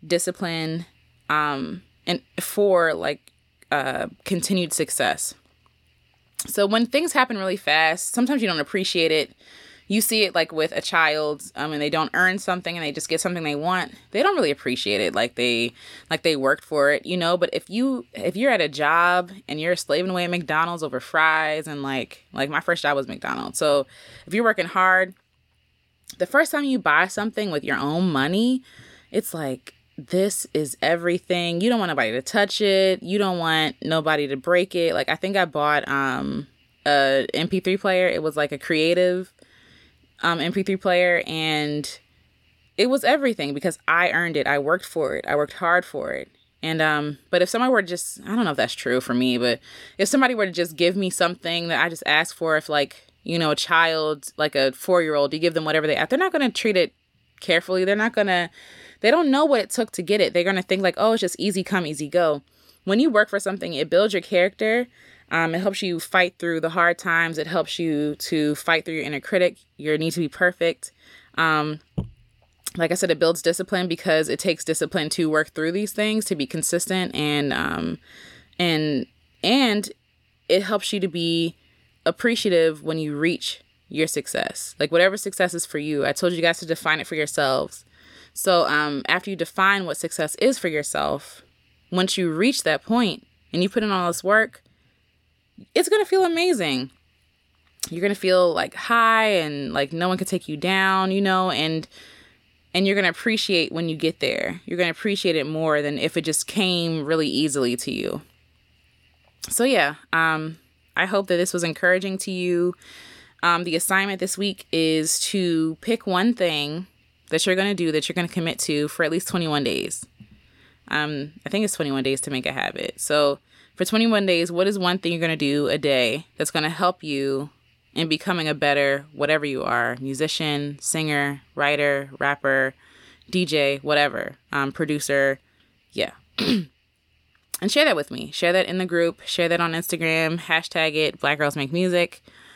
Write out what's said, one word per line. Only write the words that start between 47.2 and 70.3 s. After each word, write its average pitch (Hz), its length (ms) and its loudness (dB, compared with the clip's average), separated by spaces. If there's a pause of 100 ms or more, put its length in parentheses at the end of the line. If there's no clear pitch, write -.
but 180 100 4
if 180 80 2
somebody 247 220 2
were 220 100 4
to 180 60 -2
just, 175 340 -8
I 214 140 -6
don't 233 100 2
know 160 60 0
if 143 60 -4
that's 120 180 0
true 127 260 -2
for 127 120 -4
me, 123 240 2
but 120 220 0 (380)
if 196 100 2
somebody 254 280 4
were 214 100 0
to 185 60 -4
just 160 240 -2
give 175 200 4
me 190 140 0
something 170 580 -2
that 151 160 2
I 170 60 0
just 165 160 -12
asked 156 300 2
for, 160 200 0
if, 156 140 -2
like, 143 380 -2 (160)
you 170 160 -2
know, 156 120 2
a 147 40 2
child, 160 840 2
like 151 180 0
a 135 160 4
four-year-old, 156 600 2
you 156 60 -4
give 165 160 2
them 160 100 0
whatever 156 200 2
they 151 120 2
ask, 160 120 0
they're 269 100 2
not 370 120 2
gonna 285 180 2
treat 208 280 0
it 170 160 2 (480)
carefully. 185 420 2
They're 196 120 2
not 220 180 0
gonna, 185 360 2 (520)
they 226 100 6
don't 311 180 4
know 277 140 4
what 285 160 4
it 190 100 -2
took 226 220 -2
to - 100 -8
get 196 200 2
it. 160 120 2
They're 175 120 2
gonna 190 180 0
think, 190 180 0
like, 180 160 2
"Oh, 220 140 4
it's 226 80 2
just 180 180 -2
easy 190 240 0
come, 180 240 -2
easy 151 220 -6
go." 156 340 2 (440)
When 208 160 4
you 320 80 6
work 208 200 4
for 202 100 0
something, 180 340 -4
it 151 160 -2
builds 196 240 4
your 180 80 0
character. 214 680 0 (420)
Um, 165 240 0
it 170 60 0
helps 196 220 -2
you 175 180 -2
fight 180 400 2
through 165 220 -2
the 165 80 0
hard 175 280 2
times. 165 400 0
It 156 100 -4
helps 160 300 -2
you 151 380 -2
to 151 400 0
fight 160 300 0
through 160 80 -8
your 156 100 -4
inner 147 160 -6
critic, 180 380 0 (180)
your 151 220 -2
need 160 140 0
to 170 100 -4
be 147 80 -2
perfect. - 640 -2 (440)